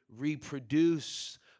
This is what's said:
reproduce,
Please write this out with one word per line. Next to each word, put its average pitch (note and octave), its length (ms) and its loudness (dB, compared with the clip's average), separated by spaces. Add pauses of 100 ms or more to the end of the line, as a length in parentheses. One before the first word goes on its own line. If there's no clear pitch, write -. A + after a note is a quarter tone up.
reproduce, C#3+ 1300 0 (200)